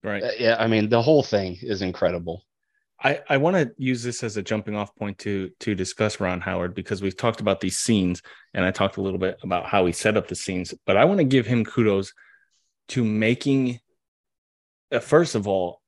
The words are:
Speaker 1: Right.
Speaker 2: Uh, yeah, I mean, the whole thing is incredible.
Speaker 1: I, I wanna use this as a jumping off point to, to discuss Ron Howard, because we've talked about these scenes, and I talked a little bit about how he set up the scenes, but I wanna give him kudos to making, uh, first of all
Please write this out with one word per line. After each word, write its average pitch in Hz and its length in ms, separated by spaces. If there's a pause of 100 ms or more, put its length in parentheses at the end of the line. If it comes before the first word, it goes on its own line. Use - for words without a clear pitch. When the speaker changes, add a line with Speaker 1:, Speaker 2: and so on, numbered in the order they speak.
Speaker 1:
Right. 101 200
Speaker 2:
Uh, - 160
yeah, 117 200
I 113 80
mean, 110 220
the 117 140
whole 147 200
thing 95 380
is 98 220
incredible. 87 600 (560)
Speaker 1:
I, 143 200 (100)
I 143 80
wanna 156 400
use 127 240
this 120 220
as 107 140
a 101 40
jumping 107 340
off 104 200
point 101 240
to, 98 400
to 107 160
discuss 95 440
Ron 90 220
Howard, 90 320
because 98 280
we've 95 160
talked 113 240
about 101 200
these 92 160
scenes, 92 440 (340)
and 95 100
I 95 60
talked 98 260
a 98 40
little 95 180
bit 92 240
about 90 240
how 98 180
he 85 80
set 107 240
up 95 100
the 90 80
scenes, 90 380 (140)
but 95 100
I 123 80
wanna 185 200
give 131 200
him 117 180
kudos 104 480 (800)
to 127 140
making, 120 760 (1120)
uh, 120 80
first 156 360
of 104 120
all 92 400